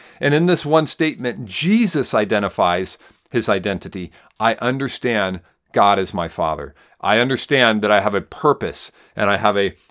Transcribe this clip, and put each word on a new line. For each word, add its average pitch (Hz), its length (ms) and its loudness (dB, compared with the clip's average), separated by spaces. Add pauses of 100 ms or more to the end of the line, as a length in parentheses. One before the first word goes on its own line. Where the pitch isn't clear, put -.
(180)
And 143 140 0
in 160 140 4
this 180 180 2
one 156 220 2
statement, 127 580 -4
Jesus 165 680 0
identifies 98 840 0 (340)
his 120 180 -2
identity. 95 640 -4 (280)
"I 110 160 2
understand 117 880 -2 (320)
God 101 260 4
is 95 160 -4
my 85 140 -4
Father. 76 460 -6 (280)
I 104 160 2
understand 123 640 2
that 104 80 2
I 104 100 6
have 101 140 -2
a 98 80 0
purpose - 680 -4 (240)
and 101 140 -2
I 101 80 2
have 101 220 2
a, 98 180 0 (140)